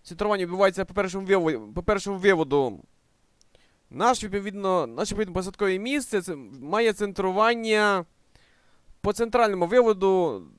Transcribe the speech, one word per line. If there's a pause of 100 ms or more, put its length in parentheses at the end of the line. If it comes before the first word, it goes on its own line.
центрування
відбувається
по
першому
виву-,
по
першому
виводу. (1040)
Наш,
відповідно,
наше,
відповідно,
посадкове
місце
це (260)
має
центрування (1040)
по
центральному
виводу, (160)